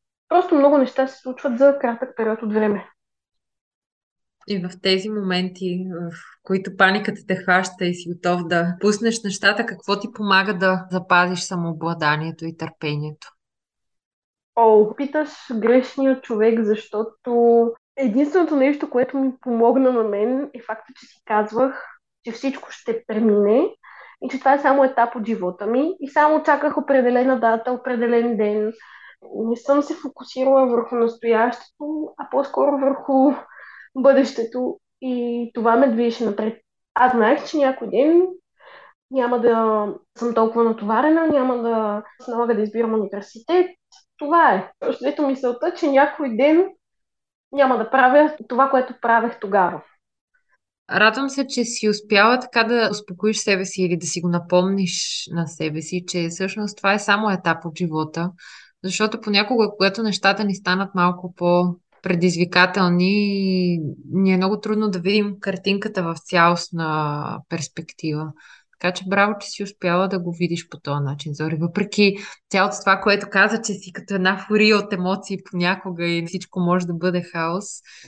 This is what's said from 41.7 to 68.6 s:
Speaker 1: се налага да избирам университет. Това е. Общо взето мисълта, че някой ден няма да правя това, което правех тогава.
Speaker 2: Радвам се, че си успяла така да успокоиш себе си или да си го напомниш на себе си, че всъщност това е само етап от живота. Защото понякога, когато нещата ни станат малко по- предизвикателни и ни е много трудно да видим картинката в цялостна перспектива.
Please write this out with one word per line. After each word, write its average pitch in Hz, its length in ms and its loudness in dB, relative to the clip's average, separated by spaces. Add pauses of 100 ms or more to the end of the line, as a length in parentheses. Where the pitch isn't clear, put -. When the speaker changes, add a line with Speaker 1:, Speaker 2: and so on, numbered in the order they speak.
Speaker 1:
се 247 100 -10
налага 233 240 0
да 208 60 0
избирам 220 320 -2
университет. 226 760 -2 (480)
Това 302 360 4
е. - 180 -4 (160)
Общо - 180 -4
взето 285 220 -2
мисълта, 262 520 -2
че 330 80 0
някой 277 500 2
ден 311 280 6 (840)
няма 262 260 2
да 220 120 -4
правя 277 460 4 (120)
това, 262 220 2
което 254 320 0
правех 233 380 0
тогава. 185 440 0 (1080)
Speaker 2:
Радвам 220 380 2
се, 269 180 -4
че 240 160 -2
си 220 260 -2
успяла 208 500 4
така 233 240 -2
да 226 280 2
успокоиш 214 460 -4
себе 190 280 0
си 185 160 -6
или 175 160 0
да 165 80 -8
си 170 160 -6
го 175 80 -2
напомниш 180 1040 -2
на 165 140 -2
себе 156 340 -6
си, 180 260 -8
че 170 220 -4
всъщност 202 480 -8
това 196 160 0
е 208 60 0
само 208 300 -2
етап 170 360 -2
от 160 120 -10
живота. 160 540 -4 (520)
Защото 214 380 -4
понякога, 208 500 0
когато 196 320 0
нещата 196 400 0
ни 202 120 -2
станат 190 400 -2
малко 180 400 0
по- 175 400 2 (320)
предизвикателни 180 1080 2
и 190 680 0 (320)
ни 190 200 2
е 185 40 4
много 190 220 0
трудно 214 300 -2
да 185 100 -4
видим 202 400 0
картинката 196 640 -4
в 165 120 -4 (100)
цялостна 160 1120 0 (100)
перспектива. 156 800 -8 (400)